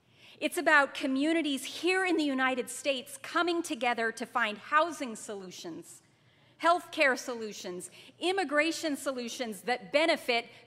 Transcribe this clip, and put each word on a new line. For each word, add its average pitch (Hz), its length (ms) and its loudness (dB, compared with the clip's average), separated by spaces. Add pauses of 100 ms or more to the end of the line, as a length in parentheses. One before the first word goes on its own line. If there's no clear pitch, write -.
(400)
It's 294 180 -2
about 285 360 6
communities 285 720 0
here 370 400 0
in 359 100 2
the 311 80 2
United 262 460 0
States - 520 -4
coming 339 400 0
together 233 520 0
to 233 120 -8
find 214 320 -2
housing 285 600 0
solutions, 180 840 -12 (600)
healthcare 311 560 4
solutions, 208 720 -8 (280)
immigration 311 760 0
solutions 240 680 -6
that 233 300 -4
benefit 269 560 2 (200)